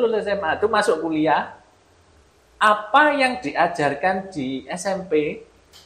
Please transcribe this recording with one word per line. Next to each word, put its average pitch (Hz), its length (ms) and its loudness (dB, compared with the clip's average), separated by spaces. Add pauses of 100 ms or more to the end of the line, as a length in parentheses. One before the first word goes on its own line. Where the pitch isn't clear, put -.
lulus 220 240 2
S 202 80 -6
M - 80 -2
A, 160 160 -2
itu 202 120 2
masuk 214 360 2
kuliah. 156 560 0 (960)
Apa 269 600 4
yang 254 240 0
diajarkan 170 920 0
di 131 320 -8
S 180 240 -10
M 185 200 -4
P, 156 360 -2 (420)